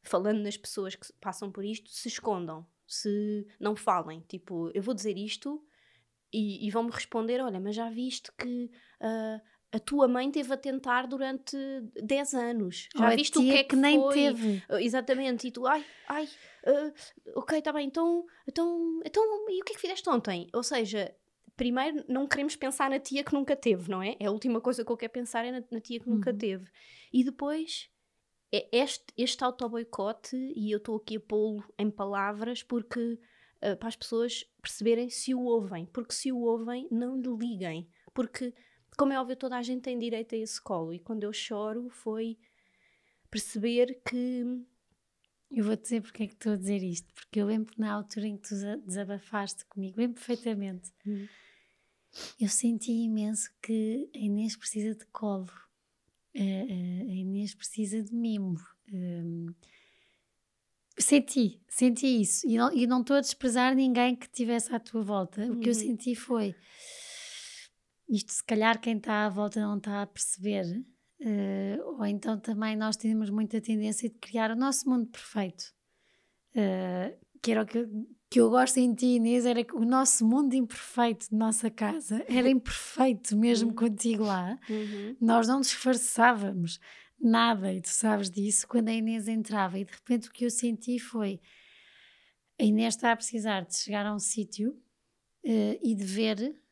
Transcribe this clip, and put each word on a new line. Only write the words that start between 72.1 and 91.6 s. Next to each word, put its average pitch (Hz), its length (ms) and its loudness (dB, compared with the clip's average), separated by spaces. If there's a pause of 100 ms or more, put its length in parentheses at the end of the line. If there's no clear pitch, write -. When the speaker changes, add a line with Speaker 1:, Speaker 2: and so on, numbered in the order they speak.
Speaker 2:
também 214 380 -2
nós 214 200 -2
temos 220 340 0
muita 214 300 -2
tendência 214 480 -2
de - 100 -8
criar 220 320 -2
o 226 60 -2
nosso 269 320 0
mundo 247 180 2
perfeito. - 680 -6 (800)
Eh, 185 640 0 (240)
que 233 120 2
era 220 100 4
o 208 40 0
que 233 120 -2
eu, 220 280 -4 (220)
que 254 120 6
eu 226 100 8
gosto 254 280 6
em 247 160 6
ti, 247 120 2 (100)
Inês, 240 300 4
era 240 160 2
que 233 140 -6
o 226 80 4
nosso 254 420 4
mundo 262 280 6
imperfeito 233 760 0
de 220 60 0
nossa 220 340 2
casa 220 580 -2
era 247 200 6
Speaker 1:
<laughs> - 20 8
Speaker 2:
imperfeito 254 840 2
mesmo 233 340 6
Speaker 1:
Uhum. 214 60 -4
Speaker 2:
contigo 220 480 2
lá. 196 340 0 (100)
Speaker 1:
Uhum. 214 520 -4
Speaker 2:
Nós 226 260 6
não 269 140 4
disfarçávamos 226 1200 2 (400)
nada, 226 520 4
e 185 80 -2
tu - 80 -8
sabes 208 420 2
disso, 202 360 0
quando 233 220 2
a 226 40 0
Inês 226 360 -2
entrava. 208 500 0
E 196 60 -4
de - 80 -14
repente 240 360 -2
o - 40 -20
que - 120 -4
eu 240 60 2
senti 233 480 -2
foi: 208 420 -4 (1200)